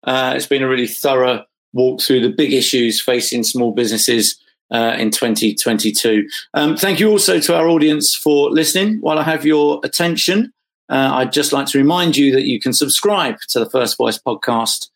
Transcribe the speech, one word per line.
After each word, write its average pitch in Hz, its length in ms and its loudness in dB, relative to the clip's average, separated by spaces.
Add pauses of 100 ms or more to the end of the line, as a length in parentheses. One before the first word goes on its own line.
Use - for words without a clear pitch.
Uh, 131 320 -2
it's 131 120 -6
been 135 160 0
a 131 40 0
really 127 200 0
thorough 127 580 0 (260)
walk 127 300 0
through 127 200 2
the 113 80 2
big 139 220 0
issues 123 480 0
facing 123 440 -2
small 120 300 -2
businesses, 113 680 0 (300)
uh, 117 280 0
in 110 140 -2
twenty 107 440 0
twenty-two. 110 720 0 (260)
Um, 151 220 0
thank 196 240 -2
you 214 100 4
also 190 300 2
to 170 160 0
our 165 140 2
audience 151 460 2
for 143 340 2
listening. 185 500 0
While 156 180 -2
I 147 60 -2
have 156 220 -2
your 147 380 2
attention, 175 680 0 (380)
uh, 135 240 0
I'd - 180 0
just 143 220 0
like 139 140 -2
to 143 100 -2
remind 160 400 2
you 139 160 2
that 135 120 2
you 123 140 -2
can 127 140 -2
subscribe 151 640 0 (120)
to 123 100 -2
the 113 100 -2
First 123 280 -2
Voice 117 220 -2
podcast 113 760 -4